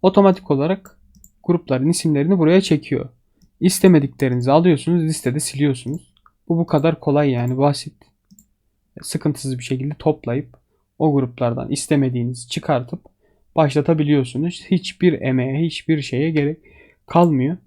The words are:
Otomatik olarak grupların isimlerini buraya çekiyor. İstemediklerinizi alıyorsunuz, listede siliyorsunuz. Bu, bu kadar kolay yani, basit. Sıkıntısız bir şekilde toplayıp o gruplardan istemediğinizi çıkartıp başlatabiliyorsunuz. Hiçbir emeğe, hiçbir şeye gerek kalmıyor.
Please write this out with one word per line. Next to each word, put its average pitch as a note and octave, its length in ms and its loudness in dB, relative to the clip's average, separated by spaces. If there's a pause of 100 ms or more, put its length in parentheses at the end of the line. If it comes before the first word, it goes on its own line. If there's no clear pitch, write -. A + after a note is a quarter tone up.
Otomatik F#3 500 4
olarak D3+ 480 -4 (440)
grupların D3 460 0
isimlerini D#3+ 480 0
buraya E3+ 240 4
çekiyor. - 480 -2 (500)
İstemediklerinizi C#3 920 2
alıyorsunuz, E3 520 2
listede D#3 360 -2
siliyorsunuz. C#3 760 -4 (340)
Bu, E3 100 0
bu E3+ 80 0
kadar D#3 340 0
kolay C#3+ 320 0
yani, B2 260 -2
basit. C#3 360 -2 (1080)
Sıkıntısız C3+ 560 -4
bir B2 60 -12
şekilde C3 360 -6
toplayıp D3+ 580 -4 (420)
o D3+ 140 2
gruplardan B2 580 -2
istemediğinizi B2+ 760 -2
çıkartıp C#3 520 -4 (540)
başlatabiliyorsunuz. D3 1160 0
Hiçbir - 500 0
emeğe, C3 440 -2
hiçbir D#3 360 -2
şeye C#3 300 -2
gerek D3+ 280 -2 (460)
kalmıyor. D#3+ 600 2